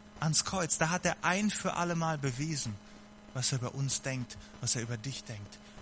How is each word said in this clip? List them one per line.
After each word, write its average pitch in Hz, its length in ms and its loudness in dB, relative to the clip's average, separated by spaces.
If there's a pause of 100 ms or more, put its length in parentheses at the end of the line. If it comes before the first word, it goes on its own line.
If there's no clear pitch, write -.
(200)
ans 156 240 4
Kreuz. 175 320 2
Da 160 140 4
hat 180 160 2
er 160 160 2
ein 196 280 4
für - 260 0
alle 175 180 2
Mal 160 240 0
bewiesen, 139 560 0 (580)
was 127 180 0
er 135 80 2
über 120 160 -4
uns 139 280 0
denkt, 127 340 -4 (240)
was - 160 2
er 117 60 -2
über 117 160 -4
dich 127 260 -8
denkt, 101 340 -12 (240)